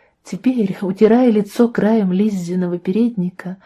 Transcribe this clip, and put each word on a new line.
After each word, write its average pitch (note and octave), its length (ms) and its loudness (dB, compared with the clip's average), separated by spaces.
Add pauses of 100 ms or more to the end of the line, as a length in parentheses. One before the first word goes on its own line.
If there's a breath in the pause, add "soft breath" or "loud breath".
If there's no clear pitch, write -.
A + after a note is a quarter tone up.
(220)
Теперь, G3+ 580 -2
утирая A3 500 4
лицо G#3+ 380 0
краем G#3 440 0
Лиззиного F3+ 640 -2
передника, F#3 880 -4